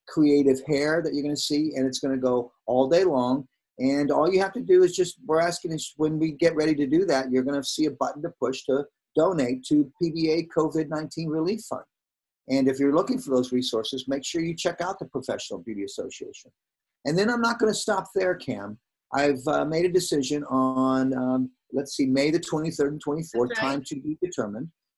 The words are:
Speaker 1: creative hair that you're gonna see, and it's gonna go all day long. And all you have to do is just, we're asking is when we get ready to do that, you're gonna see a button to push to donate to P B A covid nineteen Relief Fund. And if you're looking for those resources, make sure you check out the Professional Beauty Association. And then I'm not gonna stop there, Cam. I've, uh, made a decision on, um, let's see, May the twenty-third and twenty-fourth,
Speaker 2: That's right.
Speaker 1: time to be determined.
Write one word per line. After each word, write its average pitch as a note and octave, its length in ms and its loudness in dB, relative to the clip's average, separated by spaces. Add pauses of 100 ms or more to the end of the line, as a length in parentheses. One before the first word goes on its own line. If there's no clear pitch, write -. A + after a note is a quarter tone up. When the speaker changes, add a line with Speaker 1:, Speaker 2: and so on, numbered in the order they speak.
Speaker 1:
creative C#3+ 580 4
hair D#3 360 0
that D3+ 120 -4
you're C#3+ 80 -2
gonna C#3+ 140 -2
see, D3+ 400 0
and C3 100 2
it's C3 140 -2
gonna C3+ 160 -2
go B2 340 0 (160)
all B2+ 220 4
day F3 160 6
long. C3 420 2 (320)
And C#3 320 2
all D3+ 220 4
you F#3 80 4
have F#3+ 140 -2
to B3+ 80 -6
do F#3 220 6
is F3 120 2
just, F3+ 200 -2 (100)
we're D#3+ 140 2
asking E3+ 320 -2
is D#3 260 -8
when D#3 200 0
we D#3+ 140 0
get D#3+ 240 2
ready D#3 180 2
to C#3+ 120 0
do D#3+ 200 2
that, C3 240 0
you're B2+ 120 2
gonna C#3 200 -2
see D#3 220 -2
a D3+ 60 2
button C3+ 320 -4
to E3 180 -6
push B2+ 240 -4
to C#3 200 0 (300)
donate D3 500 0
to D3 260 2 (100)
P E3+ 100 0
B D#3+ 200 0
A E3 160 0
covid D#3 420 0
nineteen D#3 400 -6
Relief E3 400 -2
Fund. G2 160 -8 (640)
And C3 200 2
if C3 100 2
you're C#3 160 4
looking G3+ 240 2
for D3 120 -10
those B2+ 220 0
resources, B2 560 -4
make C3+ 160 -4
sure E3+ 160 -4
you E3 140 -4
check E3+ 260 -4
out F#3 180 -6
the C3+ 80 -12
Professional G#2 540 -8
Beauty G2+ 240 -8
Association. - 680 -12 (540)
And D#3+ 140 0
then G#3+ 100 2
I'm A#3+ 140 0
not A#3 160 0
gonna A3 160 2
stop F#3+ 400 -2
there, F#3 200 2
Cam. G#2 440 -8 (360)
I've, C#3 320 2
uh, C#3+ 180 0
made D#3+ 200 0
a F#3 80 2
decision D3 520 0
on, C3 720 2
um, B2+ 360 0 (220)
let's C#3+ 220 -4
see, C#3 120 0
May C#3 260 2
the E3+ 80 2
twenty-third D#3 520 -2
and D3+ 80 -8
twenty-fourth, C#3+ 500 -2
Speaker 2:
That's A#3 120 -4
right. C3+ 100 0
Speaker 1:
time C#3 120 -4
to C#3+ 160 -8
be D3+ 200 -6
determined. A#2 480 -6 (300)